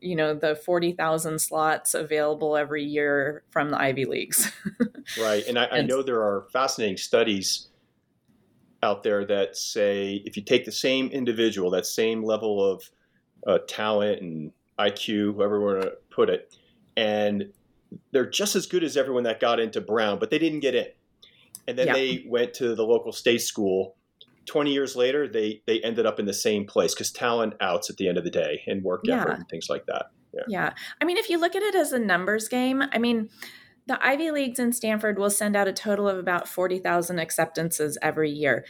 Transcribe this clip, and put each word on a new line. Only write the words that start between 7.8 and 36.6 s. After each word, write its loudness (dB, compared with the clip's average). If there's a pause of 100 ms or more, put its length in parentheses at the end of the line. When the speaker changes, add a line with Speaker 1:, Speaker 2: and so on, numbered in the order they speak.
Speaker 2:
out 0
there 0
that 0
say, -2
if -10
you -8
take 2
the -10
same 0
individual, 0
that 0
same -2
level 0
of, -2 (560)
uh, 4
talent 0
and -8 (260)
I 2
Q, 0
however 2
we 2
wanna 0 (180)
put 2
it, -2 (400)
and 2 (600)
they're 2
just -2
as 2
good 0
as -4
everyone 2
that -2
got 4
into -2
Brown, 0
but -2
they 2
didn't 0
get 0
in. 0 (800)
And -4
then 2
Speaker 1:
Yeah. 2
Speaker 2:
they 0
went 0
to 0
the 0
local 2
state 2
school. 0 (500)
Twenty 0
years 0
later, 2
they, -2
they 2
ended 0
up 2
in -2
the -2
same 0
place 2
'cause -6
talent 0
outs 0
at -10
the 0
end 0
of -2
the -4
day -2
and -4
work -2
effort 0
Speaker 1:
Yeah. -2
Speaker 2:
and -14
things -10
like -4
that. -6 (220)
Yeah. -6
Speaker 1:
Yeah. -4 (280)
I 0
mean, 0
if -2
you 2
look 0
at 0
it 0
as 2
a 0
numbers 0
game, 0
I 0
mean, 0 (560)
the -4
Ivy 2
Leagues -2
and 2
Stanford 0
will 2
send 0
out 4
a 0
total 0
of 0
about -2
forty -2